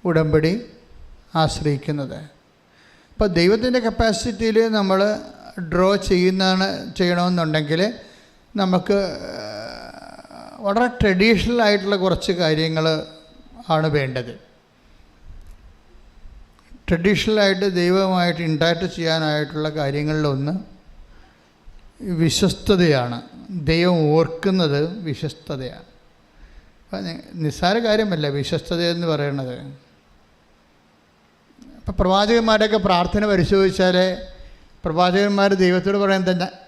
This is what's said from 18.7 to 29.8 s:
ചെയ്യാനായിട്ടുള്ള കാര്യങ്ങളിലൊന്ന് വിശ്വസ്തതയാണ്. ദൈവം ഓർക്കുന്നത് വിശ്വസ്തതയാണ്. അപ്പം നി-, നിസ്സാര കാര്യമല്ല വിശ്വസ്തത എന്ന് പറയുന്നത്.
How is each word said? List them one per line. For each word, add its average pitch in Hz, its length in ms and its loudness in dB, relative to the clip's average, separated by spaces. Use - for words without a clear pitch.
ചെയ്യാനായിട്ടുള്ള 156 720 -2
കാര്യങ്ങളിലൊന്ന് 147 840 -2
വിശ്വസ്തതയാണ്. 165 1200 2
ദൈവം 170 480 2
ഓർക്കുന്നത് 165 840 0
വിശ്വസ്തതയാണ്. 131 800 -10
അപ്പം 190 200 -10
നി-, 170 180 -10
നിസ്സാര 175 440 0
കാര്യമല്ല 214 500 0
വിശ്വസ്തത 143 540 -4
എന്ന് 170 260 -2
പറയുന്നത്. 143 480 -2